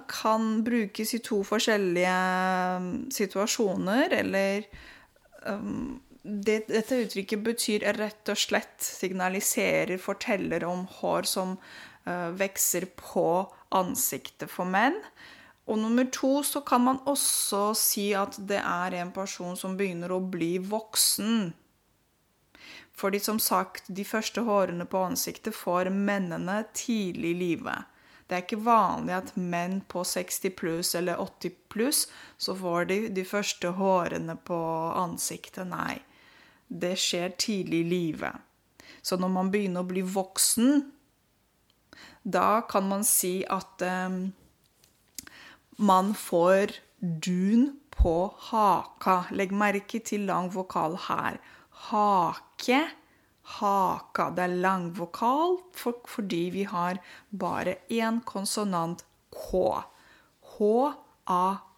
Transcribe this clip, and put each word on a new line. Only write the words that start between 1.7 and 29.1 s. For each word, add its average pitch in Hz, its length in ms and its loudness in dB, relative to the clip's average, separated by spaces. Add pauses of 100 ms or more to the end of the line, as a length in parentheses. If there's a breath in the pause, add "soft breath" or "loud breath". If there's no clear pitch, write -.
ehm, 180 320 -6
situasjoner, 202 1000 0
eller, 196 520 0 (840 loud breath)
ehm, - 540 -6 (240)
det, 214 440 -2
dette 220 400 0
uttrykket 202 360 -4
betyr 214 540 0
rett 214 320 -6
og 208 80 0
slett, - 420 0
signaliserer, 185 1160 0
forteller 185 680 -2
om 180 220 -4
hår 175 400 -2
som, 185 320 -2 (480 loud breath)
eh, 175 260 -4
vekser 190 540 0 (100)
på 180 540 0 (220 loud breath)
ansiktet - 760 -2
for 180 160 -4
menn. 233 360 2 (640 loud breath)
Og 220 140 0
nummer 233 320 4
to, 277 320 2
så 285 220 -2
kan 247 180 4
man 262 240 4
også 214 680 0
si 208 380 0
at 196 220 -2 (120)
det 202 120 0
er 180 400 -2
en 180 120 -6
person 180 440 -6
som 190 220 -6
begynner 175 340 -2
å 185 80 0
bli 180 400 -2
voksen. 208 920 0 (1400 loud breath)
Fordi 202 260 -2
som 214 200 0
sagt, - 480 0
de 196 180 -6
første - 400 -2
hårene 185 400 2
på 185 220 0
ansiktet 175 480 -4
får 185 340 0
mennene 196 720 0 (160)
tidlig 185 560 -2
i 175 80 -2
livet. - 500 -2 (380 soft breath)
Det 180 100 -2
er 180 80 -4
ikke 214 200 -4
vanlig 180 500 4